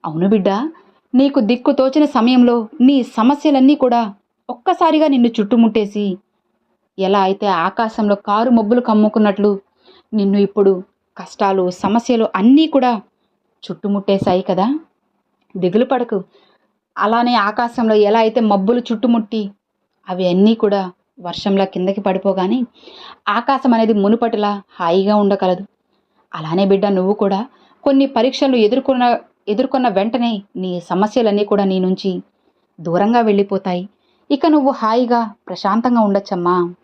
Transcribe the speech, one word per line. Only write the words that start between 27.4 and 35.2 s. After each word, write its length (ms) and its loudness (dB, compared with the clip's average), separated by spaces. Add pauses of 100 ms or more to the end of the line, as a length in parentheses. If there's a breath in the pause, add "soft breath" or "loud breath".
కొన్ని 220 2
పరీక్షలు 500 0
ఎదుర్కొన్న, 480 0 (440)
ఎదుర్కొన్న 400 -2
వెంటనే 440 -2 (240)
నీ 140 -6 (100)
సమస్యలన్నీ 640 -2
కూడా 200 0
నీ 160 0
నుంచి 300 -2 (680)
దూరంగా 420 0
వెళ్ళిపోతాయి. 600 -2 (480)
ఇక 160 0
నువ్వు 240 2
హాయిగా, 500 0 (280)